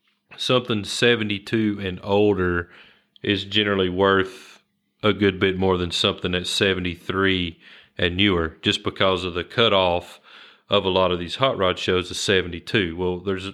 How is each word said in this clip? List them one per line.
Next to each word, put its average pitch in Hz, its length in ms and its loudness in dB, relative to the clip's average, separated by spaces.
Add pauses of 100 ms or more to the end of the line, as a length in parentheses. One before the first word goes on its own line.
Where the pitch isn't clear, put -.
(360)
something 123 480 -2
seventy-two 107 1000 0
and 92 220 -6
older 92 680 2 (540)
is 98 200 0
generally 98 440 0
worth 95 720 0 (400)
a 107 100 2
good 95 280 0
bit 92 180 2
more 92 180 2
than 87 140 -2
something 95 400 -2
that's 90 180 -4
seventy-three 92 1120 -2 (400)
and 87 180 0
newer, 87 460 2
just 101 220 0
because 95 400 0
of 90 100 -6
the 87 80 -4
cutoff 95 800 0 (500)
of 101 160 2
a - 20 0
lot 92 240 2
of 87 60 -2
these 85 180 -8
hot 131 220 0
rod 92 200 0
shows 92 320 -2
is 90 80 -10
seventy-two. 87 760 -2
Well, 90 240 -2
there's, 95 340 -6